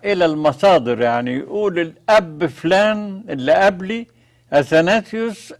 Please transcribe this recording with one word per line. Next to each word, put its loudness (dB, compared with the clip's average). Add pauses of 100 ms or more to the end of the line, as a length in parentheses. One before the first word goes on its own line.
إلى 0
المصادر. 2
يعني 0
يقول: -4
"الأب 0
فلان -2
اللي 0
قبلي 0 (460)
أثناسيوس 0